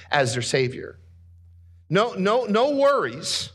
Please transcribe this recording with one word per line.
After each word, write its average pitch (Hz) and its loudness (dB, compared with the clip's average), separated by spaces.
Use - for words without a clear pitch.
as 135 2
their 120 -4
Savior. - -2
No, 208 0
no, 208 0
no 233 2
worries. 254 0